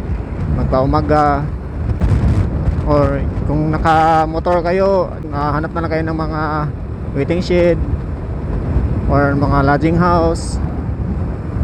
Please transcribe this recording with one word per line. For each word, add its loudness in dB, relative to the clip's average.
magpaumaga, 2
or 2
kung 0
nakamotor 2
kayo, 2
ah, -2
hanap -2
na -4
lang -2
kayo 0
ng -2
mga -2
waiting 0
shed 2
or 4
mga 2
lodging 2
house, 2